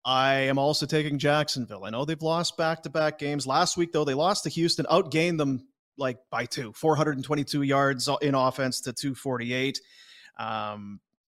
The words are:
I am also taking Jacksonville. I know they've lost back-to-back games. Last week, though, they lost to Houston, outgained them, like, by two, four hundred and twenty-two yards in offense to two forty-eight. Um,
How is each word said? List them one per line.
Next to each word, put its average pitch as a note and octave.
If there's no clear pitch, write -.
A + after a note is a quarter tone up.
I C3
am C3+
also D3
taking D3+
Jacksonville. C#3
I G2+
know A#2
they've D#3
lost D#3+
back-to-back D#3+
games. C#3+
Last D#3+
week, E3+
though, D3+
they C#3+
lost E3+
to D#3+
Houston, E3
outgained E3
them, C#3
like, C3
by A#2
two, A#2
four D#3
hundred D3+
and C3
twenty-two D3
yards C#3
in C#3
offense C3
to C3
two C3+
forty-eight. B2+
Um, G#2+